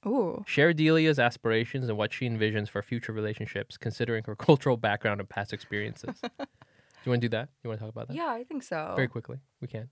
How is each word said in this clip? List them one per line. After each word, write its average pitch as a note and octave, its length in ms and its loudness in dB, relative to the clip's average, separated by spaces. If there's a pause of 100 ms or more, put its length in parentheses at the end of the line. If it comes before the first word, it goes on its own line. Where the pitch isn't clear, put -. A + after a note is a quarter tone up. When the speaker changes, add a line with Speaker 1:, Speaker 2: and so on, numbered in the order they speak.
Speaker 1:
Ooh. G#3 400 0
Speaker 2:
Share E3 260 6
Delia's D#3 460 6
aspirations A#2 680 2
and A2 100 0
what G#2+ 140 0
she C3 160 -4
envisions G#2+ 400 0
for G#2 140 -4
future A2+ 320 -4
relationships, G#2+ 640 -6
considering A2+ 480 -2
her G#2+ 100 -8
<laughs> - 0 -
cultural C#3 420 4
background G#2 420 0
and F#2+ 100 -8
past - 240 -6
experiences. G#2 680 -8
Speaker 1:
<laughs> - 180 -10
Speaker 2:
Do - 720 -12
you - 20 4
wanna A#2+ 100 4
do A#2 80 0
that? A2+ 200 -4 (140)
You A#2+ 60 -6
wanna A2 100 -6
talk A2 100 -8
about A2+ 180 -10
that? C3 80 -8
Speaker 1:
Yeah, E4 140 -2
I A#3 140 -4
think C#4 200 -8
so. D#3+ 320 -6
Speaker 2:
Very C3 120 2
quickly. B2 300 -8 (240)
We B2 60 -10
can. A2+ 240 -10